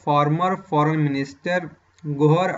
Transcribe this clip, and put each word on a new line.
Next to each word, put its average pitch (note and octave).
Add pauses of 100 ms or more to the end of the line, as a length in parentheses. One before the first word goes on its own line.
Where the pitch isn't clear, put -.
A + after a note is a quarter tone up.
former D3+ (180)
foreign D#3
minister C#3 (640)
गोहर E3+